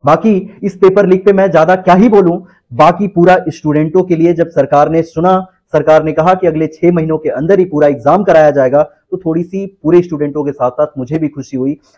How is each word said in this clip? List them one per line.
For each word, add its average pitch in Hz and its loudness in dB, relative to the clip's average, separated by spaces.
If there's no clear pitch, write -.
बाकी 185 -2
इस 196 -8
paper 196 4
league 185 0
पे 202 4
मैं 190 2
ज्यादा 160 2
क्या 180 2
ही 208 4
बोलूं। 185 2
बाकी 175 2
पूरा 180 2
स्टूडेंटों 156 -2
के 180 -2
लिए 165 0
जब 165 -2
सरकार 147 0
ने 160 -2
सुना, 185 -2
सरकार 156 2
ने 156 -4
कहा 170 0
कि 185 -2
अगले 156 -2
छह 170 -2
महीनों 160 -2
के 156 -6
अंदर 185 -2
ही 185 2
पूरा 151 0
exam 143 0
कराया 160 4
जाएगा, 139 0
तो - -10
थोड़ी 170 -4
सी 190 -10
पूरे 175 2
स्टूडेंटों 147 -6
के 143 -6
साथ 127 -4
साथ 151 -2
मुझे 131 -8
भी 156 -4
खुशी 139 -12
हुई, 135 -4